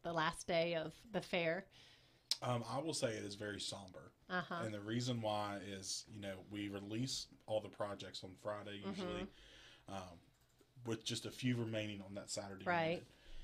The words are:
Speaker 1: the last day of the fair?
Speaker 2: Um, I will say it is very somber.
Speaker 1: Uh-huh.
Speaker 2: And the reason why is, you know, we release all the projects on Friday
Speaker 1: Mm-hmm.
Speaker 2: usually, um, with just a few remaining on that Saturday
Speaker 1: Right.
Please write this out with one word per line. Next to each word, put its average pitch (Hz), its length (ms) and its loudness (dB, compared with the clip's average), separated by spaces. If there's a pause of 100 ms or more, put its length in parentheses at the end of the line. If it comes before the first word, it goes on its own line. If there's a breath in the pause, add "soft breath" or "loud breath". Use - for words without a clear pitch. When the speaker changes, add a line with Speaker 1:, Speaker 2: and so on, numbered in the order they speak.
Speaker 1:
the 170 80 0
last 160 340 4
day 170 300 6
of 160 180 0 (180)
the 180 80 4
fair? 175 460 2 (760 soft breath)
Speaker 2:
Um, 120 300 2
I 127 60 0
will 156 160 0
say 127 140 2
it 107 160 -2
is 101 100 -6
very 101 260 -4
somber. - 520 -6 (180)
Speaker 1:
Uh-huh. 180 340 0
Speaker 2:
And 107 80 0
the 104 80 -4
reason 120 400 2
why 104 380 2 (100)
is, 95 400 -4
you 107 120 -10
know, 98 160 -4 (140)
we 104 180 -2
release 104 580 0 (200)
all 107 140 4
the 104 80 -4
projects 98 560 -4
on 95 60 -8 (100)
Friday 101 400 -2
Speaker 1:
Mm-hmm. 196 100 -2
Speaker 2:
usually, 180 360 -2 (600 loud breath)
um, 92 300 -6 (680)
with 113 180 0
just 117 220 0
a 104 40 -2
few 123 260 4
remaining 107 520 0
on 98 60 -8
that 101 160 -6
Saturday 101 340 -4
Speaker 1:
Right. 170 380 4 (420 soft breath)